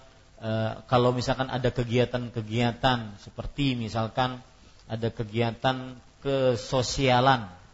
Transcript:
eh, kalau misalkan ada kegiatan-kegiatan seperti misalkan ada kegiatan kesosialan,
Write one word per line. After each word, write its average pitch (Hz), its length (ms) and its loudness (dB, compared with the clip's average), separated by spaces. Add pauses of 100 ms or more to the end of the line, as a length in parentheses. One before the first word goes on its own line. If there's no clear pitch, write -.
(380)
eh, 110 480 -4
kalau 123 240 4
misalkan 127 400 -2
ada 120 240 0
kegiatan-kegiatan 120 1500 -2
seperti 131 480 -4
misalkan 120 640 -2 (480)
ada 117 240 -4
kegiatan 117 880 -2 (240)
kesosialan, 127 1300 2 (220)